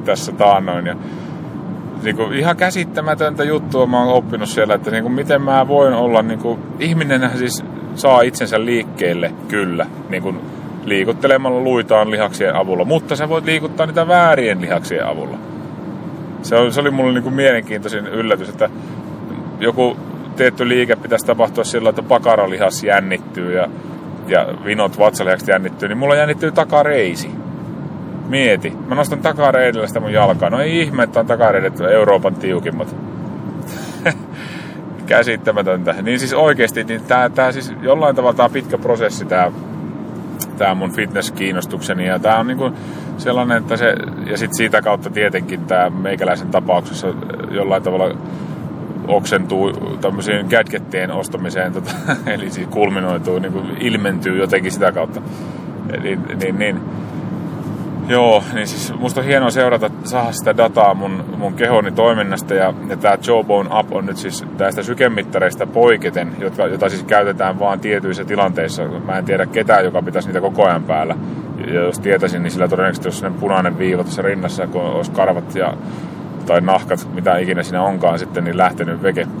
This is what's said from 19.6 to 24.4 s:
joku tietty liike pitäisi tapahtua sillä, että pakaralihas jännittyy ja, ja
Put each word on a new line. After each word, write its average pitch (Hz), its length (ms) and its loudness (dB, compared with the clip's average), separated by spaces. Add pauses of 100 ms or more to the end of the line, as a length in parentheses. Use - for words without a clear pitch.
joku 120 360 2 (400)
tietty 127 320 2
liike 120 280 4
pitäisi 117 300 0
tapahtua 110 380 2
sillä, 113 260 2
että 107 120 -4
pakaralihas 104 840 2
jännittyy 92 720 0
ja, 90 120 2 (600)
ja 87 200 4 (160)